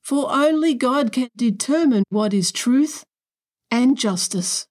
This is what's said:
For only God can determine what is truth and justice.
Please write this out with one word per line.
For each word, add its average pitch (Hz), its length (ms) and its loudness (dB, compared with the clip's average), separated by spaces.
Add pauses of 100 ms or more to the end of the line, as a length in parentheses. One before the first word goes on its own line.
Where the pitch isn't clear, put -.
For 277 300 -4
only 311 420 2
God 254 380 0
can 254 240 -2
determine 240 720 0
what 208 260 -2
is 190 200 0
truth 269 500 0 (640)
and 247 280 2
justice. 180 720 -4